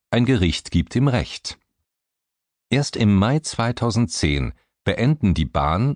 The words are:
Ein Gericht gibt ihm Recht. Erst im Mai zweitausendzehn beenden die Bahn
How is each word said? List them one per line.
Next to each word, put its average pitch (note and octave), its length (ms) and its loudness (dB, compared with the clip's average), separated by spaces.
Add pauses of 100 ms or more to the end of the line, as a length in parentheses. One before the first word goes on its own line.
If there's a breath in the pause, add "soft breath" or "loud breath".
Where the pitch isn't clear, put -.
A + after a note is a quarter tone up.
Ein A#2 160 2
Gericht F#2+ 460 0
gibt E2+ 240 0
ihm C3+ 120 2
Recht. - 500 -4 (1120)
Erst C#3 280 -2
im G#2 180 4
Mai A#2 240 2
zweitausendzehn A2+ 1120 -2 (300)
beenden G#2+ 500 0
die D#2 120 0
Bahn E2 500 0